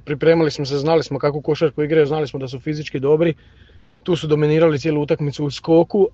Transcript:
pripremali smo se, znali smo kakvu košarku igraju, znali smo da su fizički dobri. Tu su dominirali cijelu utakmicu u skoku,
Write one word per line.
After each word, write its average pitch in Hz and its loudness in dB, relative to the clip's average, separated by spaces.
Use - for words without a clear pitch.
pripremali 156 2
smo 143 -6
se, 139 -4
znali 156 2
smo 135 -8
kakvu 143 -2
košarku 147 -2
igraju, 151 2
znali 147 -2
smo 143 -10
da 131 -8
su 127 -12
fizički 151 -8
dobri. 156 2
Tu 175 -2
su 156 -6
dominirali 151 2
cijelu 147 -2
utakmicu 147 -4
u 143 -4
skoku, 165 2